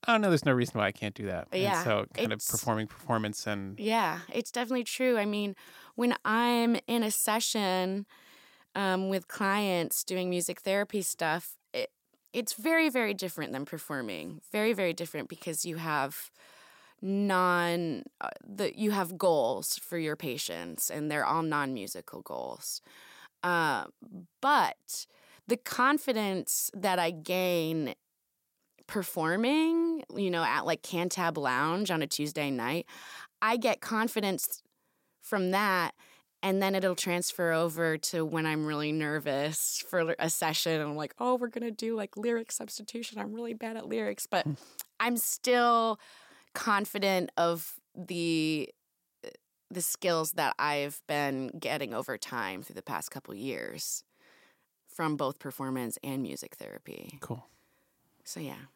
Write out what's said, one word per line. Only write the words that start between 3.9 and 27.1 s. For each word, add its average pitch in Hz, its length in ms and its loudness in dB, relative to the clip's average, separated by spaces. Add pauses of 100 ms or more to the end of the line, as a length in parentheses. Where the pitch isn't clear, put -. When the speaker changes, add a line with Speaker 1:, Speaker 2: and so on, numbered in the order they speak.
Speaker 2:
it's - 180 -2
definitely 240 320 -2
true. 254 360 2
I 202 60 2
mean, 208 300 -2 (400)
when 240 200 2 (100)
I'm 233 520 4 (100)
in 233 160 2
a 214 80 2
session, 202 960 0 (680)
um, 190 360 2
with 190 180 -2
clients 196 800 2
doing 185 240 -2
music 180 320 -2
therapy 202 420 0
stuff, - 540 -2 (160)
it, - 180 -2 (420)
it's 226 200 -2
very, 320 360 4
very 233 240 2
different 175 380 -4
than 135 140 -4
performing. 123 760 -6 (100)
Very, 214 220 2
very 185 200 2
different 165 360 -6
because - 360 -6
you 170 100 -6
have 151 560 -2 (680)
non-, 180 1000 2 (180)
uh, - 80 -4 (180)
the, 196 280 -4
you 208 160 2
have 185 260 -2
goals 139 600 2
for - 220 -8
your 156 160 -2
patients 87 720 -6
and 151 220 -4
they're 147 140 2
all 160 180 2
non-musical 131 760 -4
goals. - 600 -8 (640)
Uh, 160 420 2 (560)
but - 640 2 (420)
the 226 100 2
confidence 240 1160 2
that 190 240 2
I 175 140 4